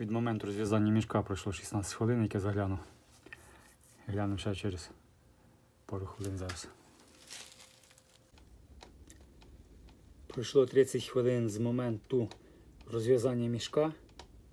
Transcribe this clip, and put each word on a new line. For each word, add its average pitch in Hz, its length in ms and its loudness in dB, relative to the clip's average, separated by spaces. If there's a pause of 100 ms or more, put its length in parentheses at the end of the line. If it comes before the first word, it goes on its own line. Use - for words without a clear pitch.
від 107 100 -4
моменту 113 360 -2
розв'язання 104 460 2
мішка 107 300 2
пройшло 95 300 -4
шістнадцять - 420 -6
хвилин, 117 280 2
як 101 120 0
я 101 60 0
заглянув. 98 380 0 (1300)
Глянемо 101 320 -2
ще 101 160 -2
через 90 360 -6 (960)
пару 95 200 -8
хвилин 95 300 -8
зараз. 92 320 -10 (3500)
Пройшло 127 400 4
тридцять 127 380 4
хвилин 120 460 2
з 104 80 -4
моменту 120 680 -2 (640)
розв'язання 117 560 2
мішка. 151 440 0 (600)